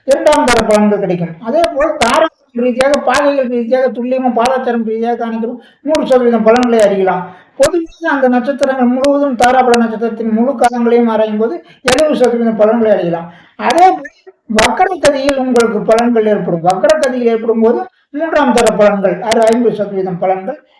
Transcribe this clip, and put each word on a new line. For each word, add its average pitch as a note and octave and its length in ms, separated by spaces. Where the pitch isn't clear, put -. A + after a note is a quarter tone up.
இரண்டாம் D4 420
தர A#3 220
பலன்கள் G#3 320
கிடைக்கும். F3 300
அதே B3+ 220
போல் D4 220
தாரா C#4 280
ரீதியாக, B3+ 480
பாகைகள் C#4 480
ரீதியாக B3 420
துல்லியமா B3+ 440
பாதாச்சாரம் A#3 500
ரீதியாக A3+ 420
காணிக்கிறோம், A3+ 320
நூறு C#4+ 260
சதவீதம் A#3+ 360
பலன்களை A#3 360
அறியலாம். F#3+ 640
பொதுவாக E4 520
அந்த C4+ 180
நட்சத்திரங்கள் C4 580
முழுவதும், C#4 500
தாராபல B3 420
நட்சத்திரத்தின் A3 540
முழு A#3+ 240
காலங்களையும் A#3+ 520
ஆராயும் G#3+ 300
போது D4 260
எழுபது C#4 380
சதவீதம் A#3 360
பலன்களை A3 360
அறியலாம். F3 400
அதே E4 340
போல் D4+ 460
வக்கரகதியில் C#4 920
உங்களுக்கு A#3+ 420
பலன்கள் A3+ 460
ஏற்படும். F3 360
வக்கரகதியில் B3+ 640
ஏற்படும் A3+ 340
போது E4 240
மூன்றாம் D4 440
தர A3 220
பலன்கள், G3 440
அது A3 260
ஐம்பது A3+ 300
சதவீதம் F#3+ 460
பலன்கள் F#3+ 360